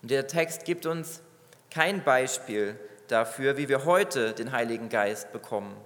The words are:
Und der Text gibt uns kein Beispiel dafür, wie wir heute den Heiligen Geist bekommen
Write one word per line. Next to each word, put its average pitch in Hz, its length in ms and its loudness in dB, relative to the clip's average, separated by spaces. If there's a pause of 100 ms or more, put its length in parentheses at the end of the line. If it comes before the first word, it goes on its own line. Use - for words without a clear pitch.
Und 120 100 -4
der 135 160 2
Text 165 380 -2
gibt 170 200 -2
uns 160 360 -4 (500)
kein 165 320 0
Beispiel 120 720 2 (300)
dafür, 131 480 2
wie 139 140 -4
wir 135 160 2
heute 165 480 4
den 113 180 -6
Heiligen 117 380 -2
Geist 107 420 0
bekommen 101 440 -6 (100)